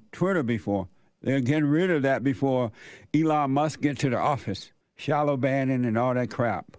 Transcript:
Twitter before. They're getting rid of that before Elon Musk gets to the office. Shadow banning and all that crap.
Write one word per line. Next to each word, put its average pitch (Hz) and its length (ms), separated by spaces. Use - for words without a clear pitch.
Twitter 180 300
before. 104 440
They're 135 200
getting 147 240
rid 160 240
of 151 140
that 131 200
before 127 480
Elon 151 380
Musk 147 300
gets 147 200
to 139 80
the 117 80
office. 110 540
Shadow 147 400
banning 131 480
and 113 140
all 127 160
that 123 160
crap. 110 500